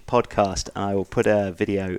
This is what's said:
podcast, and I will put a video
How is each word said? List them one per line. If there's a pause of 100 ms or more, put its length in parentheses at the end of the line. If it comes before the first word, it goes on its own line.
podcast,
and
I
will
put
a
video